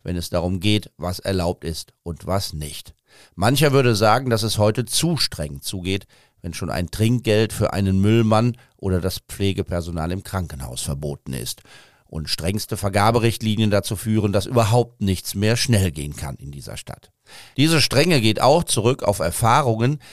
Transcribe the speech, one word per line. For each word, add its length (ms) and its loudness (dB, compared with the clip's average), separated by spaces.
wenn 140 -4
es 120 -6
darum 320 -2
geht, 380 0
was 200 -6
erlaubt 460 -4
ist 380 -8
und 240 -10
was 260 -4
nicht. 420 -12
Mancher 380 2
würde 240 4
sagen, 320 4
dass 140 2
es 160 -2
heute 260 2
zu 320 0
streng 460 -4
zugeht, 440 -4
wenn 140 -10
schon 160 -6
ein 220 -4
Trinkgeld 600 2
für 200 -2
einen 280 2
Müllmann 560 4
oder 240 0
das 180 -4
Pflegepersonal 920 -4
im 100 -6
Krankenhaus 600 -8
verboten 500 -8
ist. 300 -8
Und 240 -8
strengste 480 -4
Vergaberichtlinien 920 2
dazu 260 0
führen, 360 0
dass 140 0
überhaupt 560 2
nichts 320 -2
mehr 220 0
schnell 340 2
gehen 260 -8
kann 200 -10
in 160 -14
dieser 260 -14
Stadt. 320 -16
Diese 240 4
Strenge 400 4
geht 180 2
auch 240 4
zurück 380 0
auf 160 2
Erfahrungen, 800 2